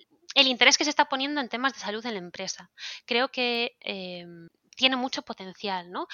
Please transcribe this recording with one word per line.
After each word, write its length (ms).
el 120
interés 300
que 80
se 40
está 200
poniendo 320
en 80
temas 240
de 60
salud 260
en 80
la 60
empresa. 520
Creo 240
que, 520
em, 640
tiene 180
mucho 260
potencial, 720
¿no? 220